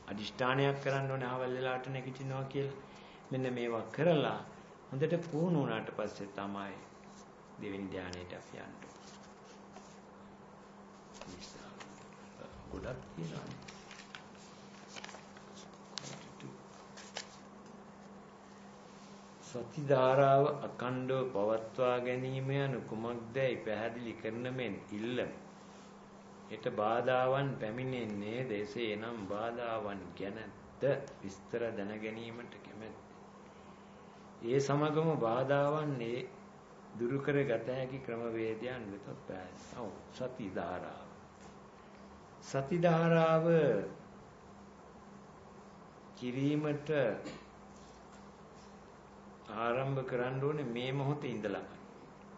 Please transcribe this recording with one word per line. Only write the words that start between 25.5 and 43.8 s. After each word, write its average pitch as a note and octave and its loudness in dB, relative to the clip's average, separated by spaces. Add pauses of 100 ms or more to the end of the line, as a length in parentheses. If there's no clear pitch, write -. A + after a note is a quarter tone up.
හෙට - -8
බාධාවන් B2+ 6
පැමිණෙන්නේ A2+ -2
ද? B2+ -2
එසේනම් A2 -2
බාධාවන් G#2+ -2 (100)
ගැනද G#2 -6 (320)
විස්තර - -6
දැන G2+ -2
ගැනීමට A#2 -6
කැමැත්තේ. G#2+ -12 (1300)
ඒ A#2+ 6
සමගම D3+ 6
බාධාවන් C#3+ 4
ඒ A#2 0 (760)
දුරු A#2+ 2
කර C#3+ 4
ගත A#2 2
හැකි C3 -2
ක්‍රමවේදයන් A2+ -2
වෙතත් G2 -8 (140)
පැහැදිලි. F#2 -10
ඔව්, A2 -4 (180)
සති A#2+ -4
ධාරාව. F2 -4 (1300)
සති C#3 0
ධාරාව E3 8 (2750)